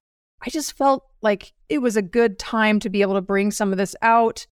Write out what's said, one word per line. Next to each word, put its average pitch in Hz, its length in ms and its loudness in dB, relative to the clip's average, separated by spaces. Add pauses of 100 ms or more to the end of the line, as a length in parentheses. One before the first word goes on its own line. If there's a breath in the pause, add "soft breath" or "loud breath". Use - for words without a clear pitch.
(420)
I 247 80 -8
just - 260 -8
felt 269 280 2 (180)
like 208 300 -2 (160)
it 302 100 -2
was 240 180 0
a 214 60 0
good 226 360 0
time 214 420 0
to 220 80 -6
be 196 140 0
able 196 120 0
to 196 60 0
bring 196 300 0
some 202 220 -2
of 185 60 -4
this 196 220 -4
out, 226 540 2